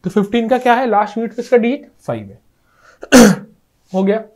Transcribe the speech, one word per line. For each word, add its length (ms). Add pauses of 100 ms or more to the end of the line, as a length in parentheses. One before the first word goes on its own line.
तो 60
फ़िफ़्टीन 380
का 100
क्या 160
है, 140
last 300
यूनिट 160
प्लेस 140
का 80
डिजिट 340 (100)
फ़ाइव 300
है। 960
<clears throat> 680
हो 100
गया। 200 (140)